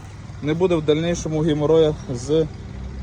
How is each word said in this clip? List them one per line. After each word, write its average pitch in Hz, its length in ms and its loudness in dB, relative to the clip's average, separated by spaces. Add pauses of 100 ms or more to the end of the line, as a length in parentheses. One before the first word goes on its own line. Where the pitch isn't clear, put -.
(420)
Не 147 120 0
буде 175 220 2
в 151 100 0
дальнішому 160 540 0
геморроя 151 560 4 (180)
з 143 320 0 (580)